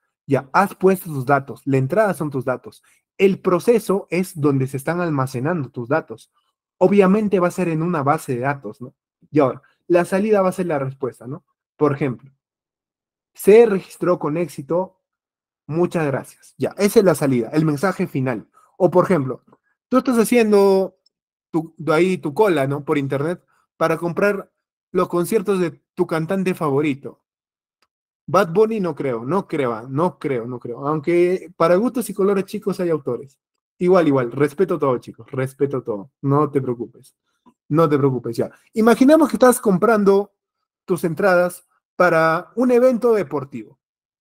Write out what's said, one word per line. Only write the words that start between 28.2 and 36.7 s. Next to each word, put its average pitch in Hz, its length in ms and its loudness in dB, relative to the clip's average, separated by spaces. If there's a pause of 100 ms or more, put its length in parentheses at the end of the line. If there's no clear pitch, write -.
Bad 165 240 0
Bunny 220 280 0
no 170 140 -4
creo, 123 300 -6
no 147 220 -4
creo, 123 420 -4
no 165 300 -2
creo, 123 280 -6
no 123 120 -10
creo. 135 280 -10
Aunque 175 720 -2
para 170 200 4
gustos 233 340 -2
y 185 40 -12
colores, 196 300 0
chicos, 196 360 -6
hay 175 100 -2
autores. 135 480 -6 (400)
Igual, 180 300 4
igual, 127 240 0
respeto 147 460 -2
todo, 135 200 0
chicos, - 320 -20
respeto 131 520 -4
todo. 101 280 -10 (120)
No 143 280 2
te 143 100 -2
preocupes, 120 540 -8 (540)